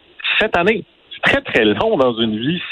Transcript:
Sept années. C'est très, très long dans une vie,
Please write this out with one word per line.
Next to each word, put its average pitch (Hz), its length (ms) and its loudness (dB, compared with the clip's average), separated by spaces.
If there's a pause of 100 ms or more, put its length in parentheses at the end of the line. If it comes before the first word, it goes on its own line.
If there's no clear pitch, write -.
(400)
Sept 220 160 0
années. 185 300 0 (280)
C'est - 180 -2
très, 277 100 0
très 123 240 0
long 107 320 2
dans 127 220 2
une 110 200 -2
vie, 156 200 -2 (120)